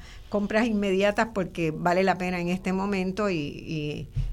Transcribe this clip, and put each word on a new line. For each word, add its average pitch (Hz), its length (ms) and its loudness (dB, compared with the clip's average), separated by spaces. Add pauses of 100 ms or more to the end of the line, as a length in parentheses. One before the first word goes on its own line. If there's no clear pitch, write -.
(300)
compras 214 360 2
inmediatas 202 680 2
porque 170 380 -2
vale 175 340 2
la 190 140 4
pena 180 240 -2
en 170 60 -2
este 185 260 0
momento 190 560 0
y, 185 80 0
y, 147 680 -6 (260)